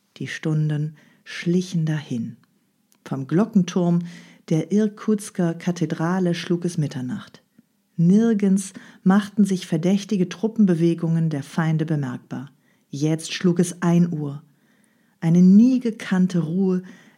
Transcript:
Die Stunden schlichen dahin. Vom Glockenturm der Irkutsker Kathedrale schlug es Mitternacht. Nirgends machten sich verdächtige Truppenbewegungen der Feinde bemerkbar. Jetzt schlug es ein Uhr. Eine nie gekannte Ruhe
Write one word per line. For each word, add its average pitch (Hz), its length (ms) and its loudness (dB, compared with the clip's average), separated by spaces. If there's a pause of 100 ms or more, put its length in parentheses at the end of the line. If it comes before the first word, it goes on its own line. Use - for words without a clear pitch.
(160)
Die 135 120 -10
Stunden 151 680 -4 (280)
schlichen 175 600 -2
dahin. 143 520 -6 (680)
Vom 135 220 -8
Glockenturm 175 760 0 (480)
der 160 240 -2
Irkutsker 208 800 -2
Kathedrale 170 800 -2
schlug 175 300 -4
es 170 140 -4
Mitternacht. 139 640 -6 (540)
Nirgends 196 760 2 (320)
machten 202 400 2
sich 190 220 -2
verdächtige 180 640 0
Truppenbewegungen 170 1000 0
der 143 120 -4
Feinde 160 420 -2
bemerkbar. 135 640 -6 (380)
Jetzt 156 440 -4
schlug 175 280 2
es - 220 -4
ein 175 300 2
Uhr. 147 300 -8 (800)
Eine 170 220 4
nie 226 360 8
gekannte 185 600 -2
Ruhe 180 420 -2 (360)